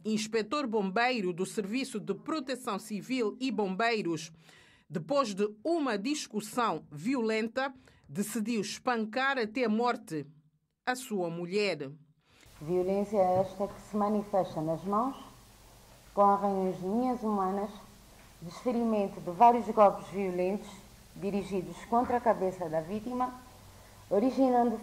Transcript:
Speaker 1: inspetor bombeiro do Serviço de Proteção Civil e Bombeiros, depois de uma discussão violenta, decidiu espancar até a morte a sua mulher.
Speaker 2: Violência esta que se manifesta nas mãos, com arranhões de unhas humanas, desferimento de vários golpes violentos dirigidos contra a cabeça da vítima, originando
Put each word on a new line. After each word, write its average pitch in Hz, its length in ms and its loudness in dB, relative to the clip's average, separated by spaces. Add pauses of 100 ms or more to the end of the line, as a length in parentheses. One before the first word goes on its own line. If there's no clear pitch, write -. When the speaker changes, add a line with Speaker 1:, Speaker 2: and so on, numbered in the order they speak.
Speaker 1:
inspetor 220 600 -2
bombeiro 214 680 0
do 175 120 -2
Serviço 214 540 -4
de 175 140 -6
Proteção 262 680 -4
Civil 208 640 -4
e 262 100 -2
Bombeiros, 196 800 0 (580)
depois 208 460 0
de 208 260 -2
uma 294 360 0
discussão 214 920 -2
violenta, 226 840 -2 (340)
decidiu 208 540 -2
espancar 247 800 0
até 233 260 0
a 220 40 2
morte 226 580 0 (580)
a 254 100 0
sua 208 320 -4
mulher. 175 640 -2 (720)
Speaker 2:
Violência 190 560 0
esta 190 500 2
que - 220 -14
se 214 80 -4
manifesta 202 640 0
nas 160 220 -2
mãos, 220 340 0 (960)
com 196 80 4
arranhões 196 560 4
de 180 80 -8
unhas 233 380 0
humanas, 202 480 0 (720)
desferimento 214 800 -2
de 165 100 -6
vários 233 400 8
golpes 202 380 6
violentos 185 600 -2 (460)
dirigidos 180 600 -4 (100)
contra 240 320 0
a 233 40 0
cabeça 185 480 0
da 156 100 0
vítima, 240 540 -4 (760)
originando 240 760 4